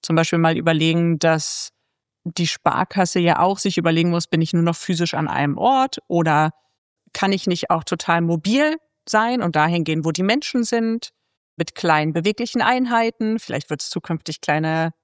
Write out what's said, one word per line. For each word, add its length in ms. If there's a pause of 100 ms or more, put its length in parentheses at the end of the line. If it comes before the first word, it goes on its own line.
zum 140
Beispiel 240
mal 180
überlegen, 640
dass 500 (540)
die 240
Sparkasse 720
ja 200
auch 200
sich 180
überlegen 320
muss, 160
bin 160
ich 120
nur 100
noch 120
physisch 380
an 140
einem 300
Ort 500
oder 440 (600)
kann 200
ich 120
nicht 240
auch 140
total 380
mobil 560 (300)
sein 340
und 140
dahin 280
gehen, 220
wo 60
die 120
Menschen 400
sind, 480 (460)
mit 180
kleinen 380
beweglichen 500
Einheiten. 760
Vielleicht 320
wird's 220
zukünftig 500
kleine 520 (100)